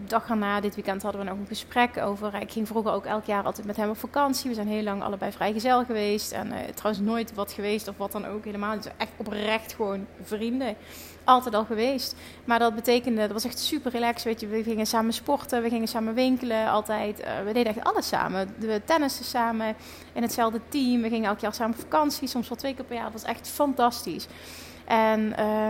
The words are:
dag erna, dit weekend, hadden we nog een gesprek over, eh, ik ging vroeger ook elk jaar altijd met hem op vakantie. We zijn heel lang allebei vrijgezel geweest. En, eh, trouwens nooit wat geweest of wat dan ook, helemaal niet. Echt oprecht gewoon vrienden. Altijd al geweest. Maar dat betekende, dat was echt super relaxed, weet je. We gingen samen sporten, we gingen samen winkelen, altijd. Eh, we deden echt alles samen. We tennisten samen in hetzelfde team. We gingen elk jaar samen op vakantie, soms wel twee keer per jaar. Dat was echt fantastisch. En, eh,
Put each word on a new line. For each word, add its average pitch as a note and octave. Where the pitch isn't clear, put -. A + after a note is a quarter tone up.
dag A3+
erna, G#3
dit G3
weekend, G3
hadden G3+
we G3
nog F#3+
een G3+
gesprek A#3+
over, G3+
eh, G3+
ik G#3+
ging A3
vroeger G#3+
ook G3
elk G#3+
jaar G3+
altijd G#3
met G3+
hem G#3+
op A3
vakantie. C4+
We A#3+
zijn G#3
heel G#3+
lang G3+
allebei G3+
vrijgezel A3+
geweest. G#3+
En, -
eh, -
trouwens G3+
nooit A3+
wat G3+
geweest G#3
of G3+
wat G3+
dan G3+
ook, G#3+
helemaal G#3
niet. G#3
Echt -
oprecht G#3+
gewoon G3
vrienden. A3+
Altijd B3
al G#3+
geweest. A#3+
Maar A#3
dat A#3
betekende, A#3+
dat G#3
was A3
echt A#3+
super C#4
relaxed, A#3
weet A3+
je. A3
We A3
gingen G#3+
samen A3+
sporten, C4
we A#3
gingen A3+
samen A3
winkelen, B3
altijd. G#3+
Eh, -
we G#3
deden A3
echt -
alles G4+
samen. F#3+
We A3
tennisten D4
samen A3+
in A#3+
hetzelfde A3+
team. B3
We A3+
gingen A3+
elk G#3
jaar G#3
samen A#3
op A#3
vakantie, D4
soms A#3+
wel A#3+
twee C4+
keer B3+
per B3
jaar. A3+
Dat A3
was -
echt -
fantastisch. A#3+
En, A3
eh, G#3+